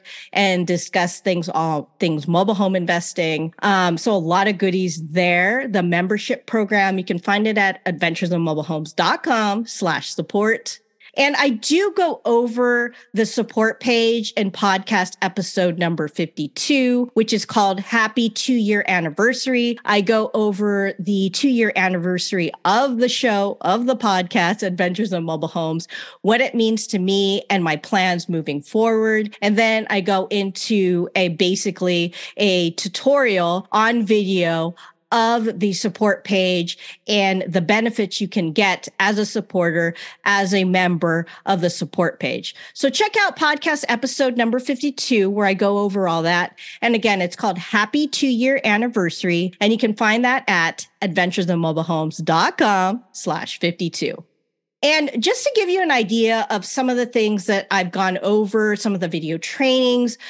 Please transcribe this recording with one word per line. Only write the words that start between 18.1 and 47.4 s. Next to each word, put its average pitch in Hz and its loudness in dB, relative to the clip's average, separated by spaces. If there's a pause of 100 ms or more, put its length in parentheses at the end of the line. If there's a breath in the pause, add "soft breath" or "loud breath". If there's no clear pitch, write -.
Two 233 -2
Year 208 2
Anniversary. 240 0
I 208 2
go 220 2
over 202 0
the 190 0
two 277 0
year 226 2
anniversary 180 -2 (140)
of 233 2
the 247 2
show, 208 0
of 226 0
the 254 2
podcast, 185 0
Adventures 185 -2
in 170 -2
Mobile 160 -4
Homes, 165 -4 (340 loud breath)
what 226 4
it 254 0
means 220 0
to 202 -2
me 196 0
and 190 2
my 156 0
plans 185 -2
moving 151 -4
forward. 220 0
And 208 2
then 220 2
I 202 0
go 190 0
into 190 0
a, 185 2
basically 180 0 (240 loud breath)
a 180 2
tutorial 196 0
on 226 2
video 180 0 (380 loud breath)
of 226 0
the 202 2
support 202 -2
page 180 0 (300 loud breath)
and 196 2
the 180 0
benefits 214 0
you 196 -4
can 165 -2
get 185 0 (100)
as 202 2
a 208 0
supporter, 170 0 (320 loud breath)
as 196 2
a 190 2
member 175 2 (200 loud breath)
of 196 0
the 175 2
support 170 -2
page. 123 -6 (200 loud breath)
So 269 0
check 415 0
out 359 0
podcast 294 0
episode 254 0
number 233 2
fifty-two, 254 0
where 202 2
I 196 2
go 202 2
over 196 0
all 165 0
that. 175 0 (220 loud breath)
And 233 2
again, 202 2
it's 180 -4
called 190 -2